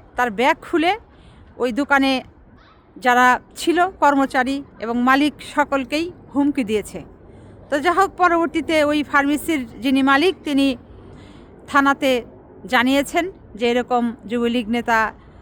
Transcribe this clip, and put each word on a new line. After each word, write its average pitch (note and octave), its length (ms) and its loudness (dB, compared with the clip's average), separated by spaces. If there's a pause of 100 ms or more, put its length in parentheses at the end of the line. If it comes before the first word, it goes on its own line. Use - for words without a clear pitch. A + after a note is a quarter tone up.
(160)
তার B3 160 0
ব্যাগ B3+ 260 0 (100)
খুলে E4+ 240 0 (680)
ওই B3 140 -2
দোকানে C4+ 400 0 (840)
যারা B3 320 4 (320)
ছিল E4 180 0 (220)
কর্মচারী C4+ 580 2 (220)
এবং A3+ 160 -6 (140)
মালিক C#4 240 2 (220)
সকলকেই C#4+ 500 -2 (260)
হুমকি C#4+ 320 0
দিয়েছে। G3 360 -6 (680)
তো C4+ 120 -4
যাই E4+ 180 0
হোক, F#4+ 120 2 (120)
পরবর্তীতে E4 540 0 (140)
ওই D4+ 140 0
ফার্মেসির C#4+ 580 -2 (200)
যিনি C4+ 220 0
মালিক, C#4 300 2 (100)
তিনি C#4 240 0 (1000)
থানাতে C#4 440 2 (540)
জানিয়েছেন C4+ 600 0 (300)
যে A3 120 -6
এরকম A#3+ 360 0 (240)
যুবলীগ A#3 420 -2
নেতা A#3 280 0 (440)